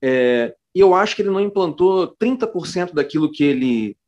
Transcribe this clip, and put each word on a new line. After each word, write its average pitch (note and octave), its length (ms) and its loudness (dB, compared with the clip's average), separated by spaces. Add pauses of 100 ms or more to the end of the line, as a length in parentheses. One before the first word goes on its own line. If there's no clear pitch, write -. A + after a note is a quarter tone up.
É, B2 540 0 (180)
e F#3 60 -4
eu F#3+ 160 6
acho G#3 200 0
que - 60 -4
ele G3+ 80 -2
não F#3+ 120 -2
implantou F#3 680 0
trinta A#3+ 400 -4
por E3+ 180 -6
cento F3+ 300 -6
daquilo D3+ 360 -2
que D3+ 120 -2
ele B2+ 540 0 (100)